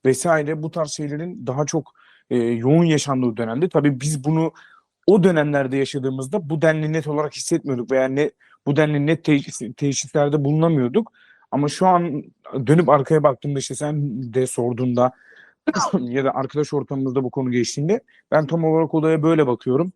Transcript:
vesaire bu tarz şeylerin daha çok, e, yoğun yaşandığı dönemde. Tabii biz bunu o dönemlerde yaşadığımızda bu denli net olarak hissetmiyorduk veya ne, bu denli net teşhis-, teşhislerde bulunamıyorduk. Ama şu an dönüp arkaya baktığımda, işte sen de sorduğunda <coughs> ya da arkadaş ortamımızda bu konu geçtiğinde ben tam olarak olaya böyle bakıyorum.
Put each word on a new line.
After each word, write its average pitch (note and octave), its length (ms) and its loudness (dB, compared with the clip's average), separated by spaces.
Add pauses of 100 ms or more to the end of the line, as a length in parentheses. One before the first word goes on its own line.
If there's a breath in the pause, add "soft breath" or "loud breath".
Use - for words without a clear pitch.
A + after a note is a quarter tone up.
vesaire D#3 580 0
bu D#3+ 80 -8
tarz D#3 200 -6
şeylerin D3+ 560 -8
daha C#3 180 -2
çok, - 280 -4 (360 soft breath)
e, B2 80 0
yoğun A#2+ 480 4
yaşandığı C3 520 0
dönemde. A#2+ 320 -2
Tabii C#3+ 300 2
biz C#3+ 240 -6
bunu D#3+ 300 0 (540 soft breath)
o F#3 160 6
dönemlerde D3 540 2
yaşadığımızda C3+ 720 -4
bu D#3 120 -2
denli D#3 320 0
net D#3+ 140 -4
olarak D3+ 280 -4
hissetmiyorduk B2+ 560 -4
veya C3 160 2
ne, C#3 240 0 (360 soft breath)
bu C#3 80 0
denli D3+ 320 2
net D#3+ 180 0
teşhis-, C#3+ 480 0
teşhislerde C#3+ 680 -2
bulunamıyorduk. D#3 680 2 (400 soft breath)
Ama C#3+ 160 0
şu F#3 200 0
an E3+ 360 2 (440)
dönüp D#3 220 4
arkaya D3 340 4
baktığımda, C#3+ 360 0
işte C3 160 -8
sen C#3+ 480 -4 (100)
de B2+ 140 0
sorduğunda B2 640 0 (600 soft breath)
<coughs> F#3 260 0
ya B2 260 -2
da C3+ 100 0
arkadaş C#3+ 380 -4
ortamımızda C3+ 500 -2
bu B2+ 80 -4
konu B2+ 200 -2
geçtiğinde C#3+ 500 0 (300 soft breath)
ben D3+ 160 2
tam E3 160 -2
olarak D#3+ 300 0
olaya D#3 300 2
böyle D#3+ 240 4
bakıyorum. B2+ 480 -2